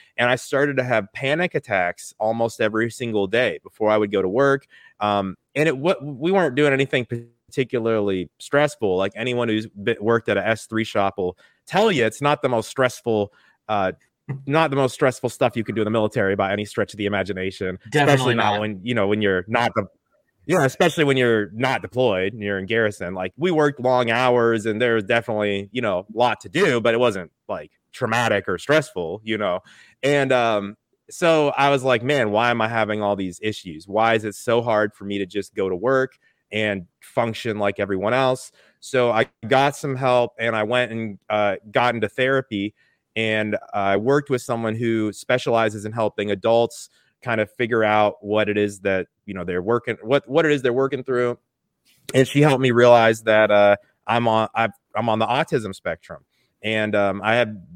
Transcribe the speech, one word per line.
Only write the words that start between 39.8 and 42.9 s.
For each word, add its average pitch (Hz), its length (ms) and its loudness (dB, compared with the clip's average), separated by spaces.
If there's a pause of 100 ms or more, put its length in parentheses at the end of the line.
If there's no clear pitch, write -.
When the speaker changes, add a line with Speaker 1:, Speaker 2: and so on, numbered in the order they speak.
Speaker 1:
help 123 440 0
and 113 160 -2
I 107 80 0
went 120 280 0
and, 113 280 -8 (100)
uh, 104 280 0 (140)
got 120 240 2
into 107 140 -2
therapy, 131 640 -2 (420)